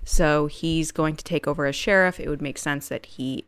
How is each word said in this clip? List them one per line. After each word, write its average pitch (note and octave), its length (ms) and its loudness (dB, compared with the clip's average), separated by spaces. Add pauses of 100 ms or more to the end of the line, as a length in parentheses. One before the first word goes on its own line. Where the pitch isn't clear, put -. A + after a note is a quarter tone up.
So D3+ 420 4
he's D#3+ 440 -2
going D#3 260 0
to - 60 -12
take - 240 -2
over D3 200 0
as C#3 80 -2
sheriff. F#3+ 440 4
It - 100 -6
would D3 120 -6
make C#3 160 -6
sense C#3+ 300 -4
that - 180 -8
he C3 420 -6